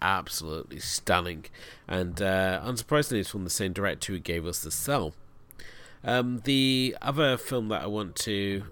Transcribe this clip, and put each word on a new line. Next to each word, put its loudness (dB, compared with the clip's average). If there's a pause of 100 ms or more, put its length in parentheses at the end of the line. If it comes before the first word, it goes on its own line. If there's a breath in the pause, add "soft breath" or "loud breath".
absolutely -2
stunning. 0 (420 loud breath)
And, 0
uh, 2
unsurprisingly, 0
it's -2
from -6
the -4
same 0
director -2
who -2
gave -2
us -4
The -8
Cell. 0 (880 loud breath)
Um, 2
the 4
other 4
film -2
that 0
I -4
want -2
to 0